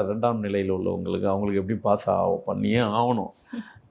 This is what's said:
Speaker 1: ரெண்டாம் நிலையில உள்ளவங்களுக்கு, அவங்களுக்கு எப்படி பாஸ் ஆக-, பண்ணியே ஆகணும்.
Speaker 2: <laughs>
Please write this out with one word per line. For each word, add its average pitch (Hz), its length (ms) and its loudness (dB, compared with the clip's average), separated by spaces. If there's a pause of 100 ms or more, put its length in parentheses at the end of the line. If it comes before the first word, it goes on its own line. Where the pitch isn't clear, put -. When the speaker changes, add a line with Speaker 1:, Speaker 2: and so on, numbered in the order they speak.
Speaker 1:
ரெண்டாம் 113 380 0
நிலையில 98 260 0
உள்ளவங்களுக்கு, 92 560 -2
அவங்களுக்கு 98 360 0
எப்படி 98 180 -4
பாஸ் 104 300 2
ஆக-, 92 360 2
பண்ணியே 104 340 0 (120)
ஆகணும். 117 400 0 (200)
Speaker 2:
<laughs> - 400 -14